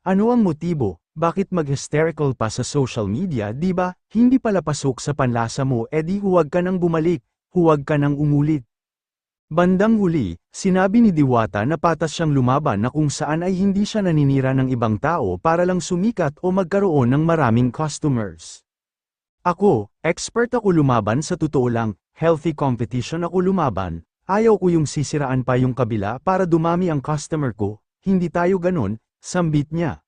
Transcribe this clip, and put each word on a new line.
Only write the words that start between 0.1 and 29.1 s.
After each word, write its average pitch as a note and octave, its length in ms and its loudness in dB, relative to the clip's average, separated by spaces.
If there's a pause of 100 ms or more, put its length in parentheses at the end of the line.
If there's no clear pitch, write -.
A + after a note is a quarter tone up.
ang A#3 80 2
motibo, D#3 560 -2 (160)
bakit E3+ 400 -2
mag-hysterical D3+ 800 -2
pa A2 160 -4
sa - 160 -6
social A#2+ 400 -2
media, A#2 480 -4
di F3+ 160 -2
ba? F3+ 240 -4 (160)
Hindi B3 320 4
pala G3+ 160 0
pasok D3 400 -2
sa D3 160 -4
panlasa A#2 480 -2
mo, A#2+ 240 0
edi D#3+ 320 -4
huwag F3+ 320 2
ka F3+ 80 0
nang F3+ 240 0
bumalik, E3 400 0 (320)
huwag D#3+ 320 4
ka D#3 80 0
nang C#3+ 240 0
umulit." D3 480 0 (840)
Bandang F#3 480 2
huli, D#3 480 0
sinabi F#3+ 560 2
ni G#3+ 80 6
Diwata A#2+ 560 2
na D#3+ 80 0
patas E3 400 -2
siyang D#3+ 160 0
lumaban C3 480 2
na A2 80 0
kung D3 240 0
saan D#3 320 -4
ay F#3 80 -2
hindi G3 320 0
siya G#3+ 160 -4
naninira C#3 560 2
ng C3 160 0
ibang A#2 240 0
tao C3 400 -2
para E3 320 0
lang F#3 160 -2
sumikat F3+ 560 -2
o F#3 160 0
magkaroon F3 560 2
ng C#3+ 80 2
maraming C3+ 480 2
customers. A#2+ 960 -6 (800)
"Ako, F3 560 0
expert - 560 -2
ako G#3 160 2
lumaban B2+ 480 2
sa E3+ 160 -4
totoo D3 320 0
lang, A#2 320 -2 (160)
healthy D#3+ 400 0
competition B2+ 720 -4
ako F3+ 160 0
lumaban, G2+ 640 -2 (160)
ayaw G#3+ 320 4
ko F3+ 160 2
yung D#3+ 160 2
sisiraan C#3 560 -2
pa B2+ 160 2
yung B2+ 160 2
kabila A2+ 480 -2
para F#3+ 240 2
dumami E3+ 400 2
ang D3 160 -2
customer D3 480 -2
ko, G#2 320 -4 (240)
hindi F3 240 2
tayo F3+ 240 2
ganun," E3 480 -2 (160)